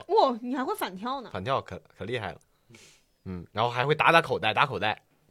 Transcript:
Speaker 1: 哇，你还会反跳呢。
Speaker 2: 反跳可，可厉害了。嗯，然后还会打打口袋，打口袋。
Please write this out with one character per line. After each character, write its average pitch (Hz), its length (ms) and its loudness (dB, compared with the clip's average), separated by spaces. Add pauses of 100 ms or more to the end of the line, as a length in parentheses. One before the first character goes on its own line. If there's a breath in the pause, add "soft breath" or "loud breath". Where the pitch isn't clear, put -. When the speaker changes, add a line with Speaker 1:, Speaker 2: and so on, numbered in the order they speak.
Speaker 1:
哇， 320 320 4
你 247 160 -6
还 247 80 -2
会 403 100 -4
反 196 220 -8
跳 247 240 -6
呢。 202 120 -16
Speaker 2:
反 95 120 -6
跳 127 160 0
可， 92 200 -12 (180)
可 - 60 -10
厉 120 140 -4
害 95 140 -6
了。 - 60 -16 (880 soft breath)
嗯， 90 260 -8
然 104 100 0
后 120 80 2
还 123 140 0
会 151 100 4
打 139 160 4
打 165 120 8
口 117 160 -2
袋， 107 160 0
打 123 100 6
口 123 140 -4
袋。 104 240 -2 (280)